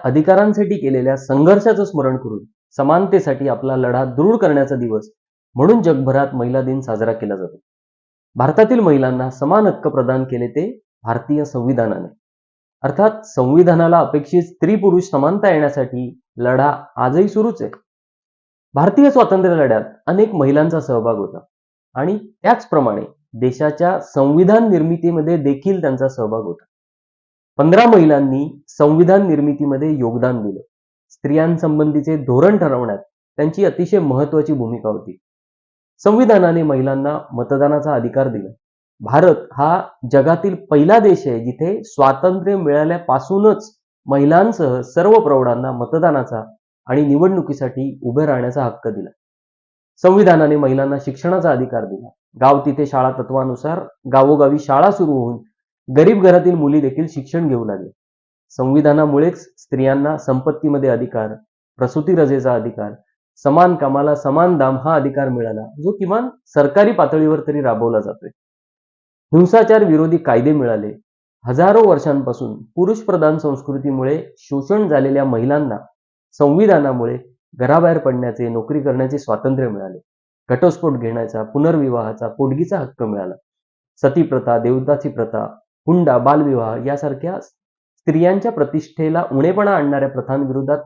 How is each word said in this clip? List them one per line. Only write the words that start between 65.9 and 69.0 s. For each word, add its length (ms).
किमान 360
सरकारी 460
पातळीवर 540
तरी 140
राबवला 400
जातोय. 300